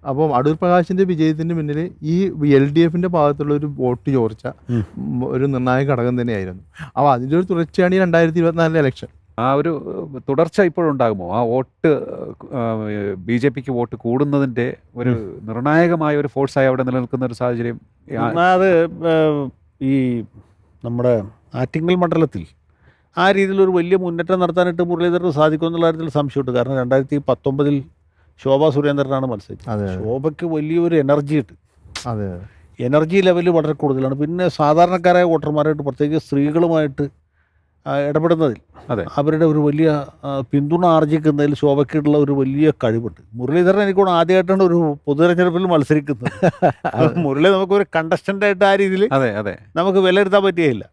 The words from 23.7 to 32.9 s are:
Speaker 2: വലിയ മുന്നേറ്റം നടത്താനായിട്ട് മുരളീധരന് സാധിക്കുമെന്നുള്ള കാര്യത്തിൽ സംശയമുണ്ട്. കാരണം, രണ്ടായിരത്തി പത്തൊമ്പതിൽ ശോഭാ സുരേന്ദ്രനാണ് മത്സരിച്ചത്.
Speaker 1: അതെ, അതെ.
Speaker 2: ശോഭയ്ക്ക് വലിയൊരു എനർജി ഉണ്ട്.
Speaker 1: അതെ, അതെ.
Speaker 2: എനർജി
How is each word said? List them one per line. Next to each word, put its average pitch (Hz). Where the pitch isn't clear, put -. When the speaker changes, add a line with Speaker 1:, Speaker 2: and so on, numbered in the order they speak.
Speaker 2:
വലിയ 180
മുന്നേറ്റം 175
നടത്താനായിട്ട് 175
മുരളീധരന് 175
സാധിക്കുമെന്നുള്ള 160
കാര്യത്തിൽ 160
സംശയമുണ്ട്. 139
കാരണം, 123
രണ്ടായിരത്തി 135
പത്തൊമ്പതിൽ 139
ശോഭാ 139
സുരേന്ദ്രനാണ് 139
മത്സരിച്ചത്. 113
Speaker 1:
അതെ, 104
അതെ. 92
Speaker 2:
ശോഭയ്ക്ക് 139
വലിയൊരു 165
എനർജി 143
ഉണ്ട്. 139
Speaker 1:
അതെ, 104
അതെ. 87
Speaker 2:
എനർജി 156